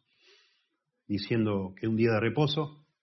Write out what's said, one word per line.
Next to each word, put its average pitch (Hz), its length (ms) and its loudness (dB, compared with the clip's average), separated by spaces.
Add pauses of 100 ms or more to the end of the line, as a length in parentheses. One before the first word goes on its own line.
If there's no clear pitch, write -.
(1080)
diciendo 101 720 0
que 110 80 -4
un 113 80 0
día 117 160 4
de 107 80 2
reposo, 147 640 -2 (180)